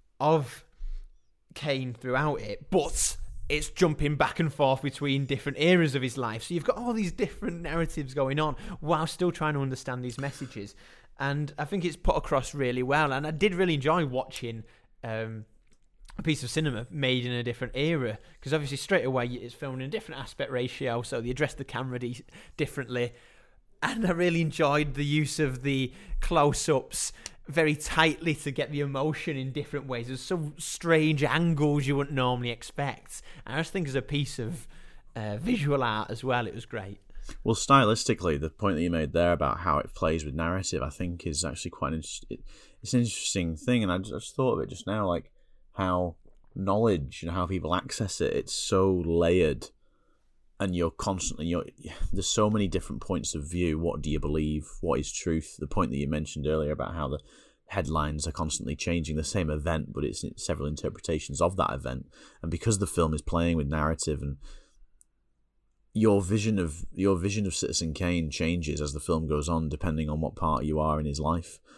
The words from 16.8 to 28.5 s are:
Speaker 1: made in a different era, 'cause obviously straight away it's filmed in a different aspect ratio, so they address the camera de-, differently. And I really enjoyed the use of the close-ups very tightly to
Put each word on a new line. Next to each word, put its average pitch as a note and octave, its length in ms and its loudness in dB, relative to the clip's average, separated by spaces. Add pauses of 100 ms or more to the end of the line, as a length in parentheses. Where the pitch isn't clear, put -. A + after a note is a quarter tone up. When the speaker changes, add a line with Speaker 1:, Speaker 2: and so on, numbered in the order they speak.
Speaker 1:
made B2+ 340 2
in B2 60 -2
a A#2+ 100 -2
different A#2+ 340 -4
era, C3+ 440 0 (200)
'cause C3+ 140 -4
obviously C#3 240 -2
straight D3+ 280 2
away B2+ 200 2
it's A#2+ 300 -8
filmed C3 260 -8
in C3+ 60 -6
a D3+ 40 -8
different D3+ 300 -8
aspect - 300 -6
ratio, B2 500 -2
so A#2+ 180 -4
they A#2+ 120 -4
address C#3 240 0
the C3+ 100 -8
camera B2 320 -4
de-, B2 260 -6 (320)
differently. B2 580 -2 (680)
And A3 240 0
I F3+ 60 4
really E3+ 300 4
enjoyed D3+ 520 2
the C#3+ 120 -2
use D3 340 2
of C3 240 0
the C3+ 280 0 (280)
close-ups - 920 2 (340)
very D3+ 280 4
tightly D#3+ 600 2
to C#3+ 160 -6